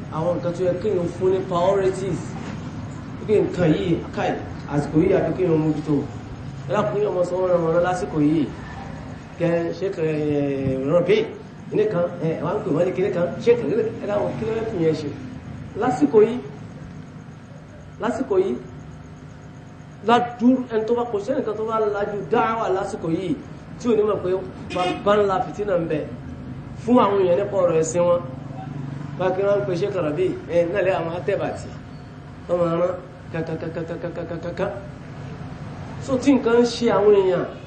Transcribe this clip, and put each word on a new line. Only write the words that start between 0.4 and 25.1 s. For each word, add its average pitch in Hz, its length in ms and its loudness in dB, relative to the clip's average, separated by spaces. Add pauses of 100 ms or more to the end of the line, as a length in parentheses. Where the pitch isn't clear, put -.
tó 175 100 -4
yẹ 175 120 2
kí 214 160 -2
n 175 180 0
fún 185 220 2
ní 190 100 2
priorities. 185 800 0 (1000)
Bí 214 160 0
nǹkan 170 340 4
yìí, 175 280 4 (120)
káì, 180 220 -2 (340)
àsìkò 143 340 -2
yìí 190 140 6
àbí 160 200 2
kí 185 120 0
n 170 60 2
mójútó. 156 460 2 (640)
Ẹ - 120 -6
dákun, 202 280 0
yóò 208 120 2
mọ 180 120 0
sọ 175 120 -2
wọ́n 175 380 2
rán 175 100 4
lásìkò 180 360 0
yìí. 147 240 4 (880)
Kẹ, 170 160 0 (220)
ṣé 175 180 -4
kẹ, 190 140 -4
ẹ, 143 800 0
Rabi, 170 340 4 (480)
kíní 208 220 2
kan, 175 180 2 (140)
ẹ, 151 220 -2
wá 165 120 -2
ń 208 80 -2
pè - 100 -4
wọ́n 156 160 2
ní 185 60 0
kíní 185 180 0
kan, 175 160 0 (100)
ṣé - 180 4
kẹ, - 100 2 (300)
ẹ - 120 -8
dákun, 202 260 0
kí - 120 -6
ló 220 80 -2
fẹ́ 220 160 -2
fi - 100 -4
yẹn 160 160 4
ṣe? 143 140 -4 (640)
Lásìkò 247 480 4
yìí, 233 160 6 (1600)
lásìkò 208 400 -2
yìí, 196 180 2 (1500)
ládùú, 240 480 4 (160)
ẹni 220 200 -2
tó 233 80 2
bá, 240 100 0
kò 202 160 -2
sí 240 120 -4
ẹnìkan 220 240 -2
tó 214 80 -4
bá 220 160 0
lajú 202 460 0
dáwà 226 420 2
lásìkò 196 400 -2
yìí, 165 260 0 (400)
tí - 140 -4
ò 220 80 6
ní 208 60 4
mọ̀ 208 160 2
pé 180 120 -2 (400)
bàbá 180 440 0